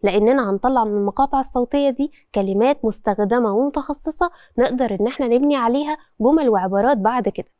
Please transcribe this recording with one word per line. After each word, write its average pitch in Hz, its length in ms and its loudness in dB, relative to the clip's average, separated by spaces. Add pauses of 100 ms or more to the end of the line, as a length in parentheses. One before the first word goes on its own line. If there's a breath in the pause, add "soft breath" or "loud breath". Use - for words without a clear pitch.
لأننا 208 480 2
هنطلع 233 340 0
من 208 120 -2
المقاطع 269 440 0
الصوتية 269 500 -2
دي 269 220 -4 (220 soft breath)
كلمات 202 500 0
مستخدمة 220 680 0
ومتخصصة 285 800 -2 (280 soft breath)
نقدر 247 420 0
إن 208 60 2
احنا 262 220 -4
نبني 277 280 2
عليها 277 400 0 (240 soft breath)
جمل 269 280 2
وعبارات 202 480 2
بعد 220 320 0
كده. - 200 -8 (120)